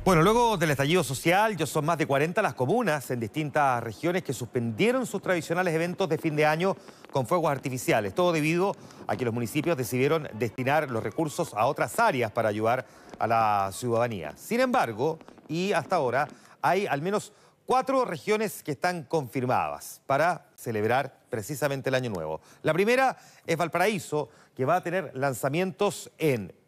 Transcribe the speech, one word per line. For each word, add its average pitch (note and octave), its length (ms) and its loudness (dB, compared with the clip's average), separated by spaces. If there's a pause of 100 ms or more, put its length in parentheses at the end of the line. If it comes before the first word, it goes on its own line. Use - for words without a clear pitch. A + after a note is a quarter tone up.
Bueno, F3 180 6
luego A3+ 340 4
del D#3 160 2
estallido D3 320 2
social, F#3 520 2
ya D#3 80 -2
son D3 200 -2
más E3 120 0
de C#3+ 120 -2
cuarenta D#3 340 2
las D#3+ 120 -2
comunas D3+ 580 0
en B2 80 -4
distintas C#3 600 0
regiones D#3+ 440 -4
que C#3 80 -6
suspendieron B2+ 760 0
sus - 160 -6
tradicionales F3+ 500 0
eventos E3+ 360 -2
de D#3 100 0
fin D#3+ 160 -2
de D3+ 100 4
año E3 320 2 (360)
con C3+ 120 0
fuegos D#3+ 280 2
artificiales. B2+ 600 0
Todo F3 200 4
debido E3 420 2 (320)
a G#2+ 100 -2
que B2+ 80 -4
los A2+ 80 0
municipios C#3 440 0
decidieron C3 560 0
destinar C3 580 0
los A2 140 -4
recursos D#3 500 -4
a G#2+ 120 2
otras C#3+ 340 -2
áreas C3 320 2
para A2 160 0
ayudar A2 360 0 (320)
a A2 120 -2
la G#2 440 2
ciudadanía. A2+ 640 -2
Sin - 220 -4
embargo, D#3+ 640 0 (260)
y F#3 260 -2
hasta E3 220 0
ahora, C3+ 320 0 (340)
hay F3+ 280 2
al C#3+ 120 -2
menos G3 320 -4 (320)
cuatro B3+ 400 2
regiones G#3 600 -4
que D3 80 -6
están F3 320 -4
confirmadas A#2+ 1000 -2
para D#3 400 0 (100)
celebrar A2+ 600 -2 (140)
precisamente C#3 600 -4
el C3 40 0
Año B2+ 160 0
Nuevo. D#2+ 300 -6 (220)
La D#3 100 0
primera A#3+ 440 2 (300)
es D#3 100 0
Valparaíso, E3+ 720 -2 (260)
que B2+ 80 -2
va D#3 100 2
a F3+ 80 0
tener F3 320 -4
lanzamientos D3 1040 -2
en A#2+ 340 0 (160)